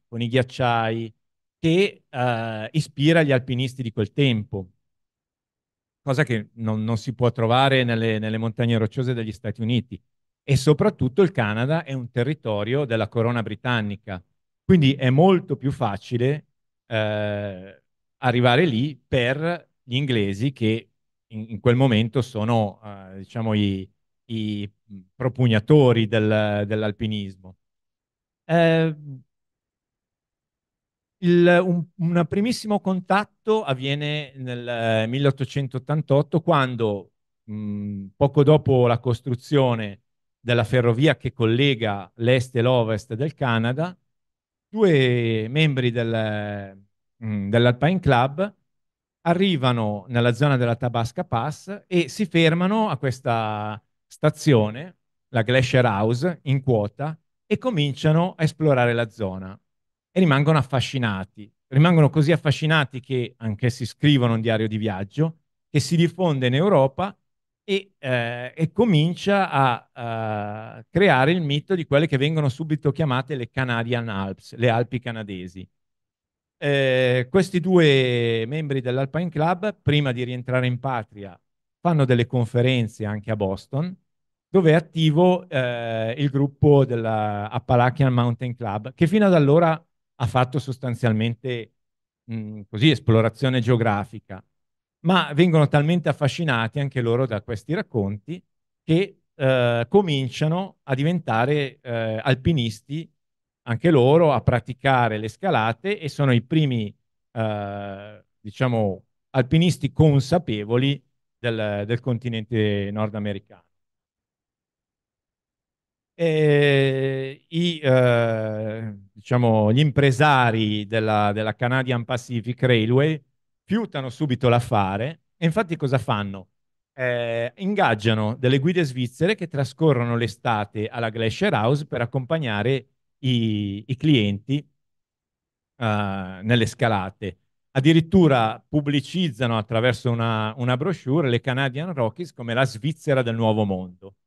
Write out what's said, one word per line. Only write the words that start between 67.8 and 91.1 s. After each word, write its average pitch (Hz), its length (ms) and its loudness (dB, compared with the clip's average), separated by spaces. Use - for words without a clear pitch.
eh, 123 580 -6
e 165 160 -2
comincia 185 800 0
a, 113 1300 -4
eh, 113 100 -20
creare 156 400 4
il 180 120 0
mito 147 340 -2
di 165 100 -6
quelle 151 220 2
che 147 80 -2
vengono 147 320 0
subito 151 420 -2
chiamate 131 460 -4
le 120 140 -8
Canadian 117 580 -4
Alps, 98 480 -8
le 120 120 2
Alpi 117 300 0
canadesi. 95 720 -10
Eh, 127 720 2
questi 185 300 2
due 127 840 4
membri 139 340 -4
dell'Alpine 135 500 -4
Club, 180 500 -2
prima 143 320 0
di 123 120 -4
rientrare 127 420 -4
in 123 140 -2
patria, 107 600 -8
fanno 156 240 2
delle 120 220 4
conferenze 120 800 -2
anche 104 240 -8
a 110 60 -2
Boston, 131 600 -6
dove 170 240 4
è - 20 6
attivo, 165 760 2
eh, 117 720 -4
il 143 120 0
gruppo 139 540 4
della 110 640 -2
Appalachian 123 640 2
Mountain 120 440 -2
Club, 107 380 -8
che 170 120 2
fino 208 200 4
ad 185 80 6
allora 156 480 4
ha 123 40 0
fatto 127 320 0
sostanzialmente, 117 1160 -4